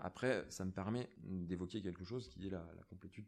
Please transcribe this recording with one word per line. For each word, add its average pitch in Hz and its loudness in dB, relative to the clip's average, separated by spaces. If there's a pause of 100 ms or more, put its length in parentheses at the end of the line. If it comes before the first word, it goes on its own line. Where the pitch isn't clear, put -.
Après, 107 4
ça - -2
me 92 2
permet 104 2 (140)
d'évoquer 92 0
quelque 90 -2
chose 117 -2
qui 92 -6
est 95 0
la, 85 -2 (100)
la 85 -14
complétude 92 -10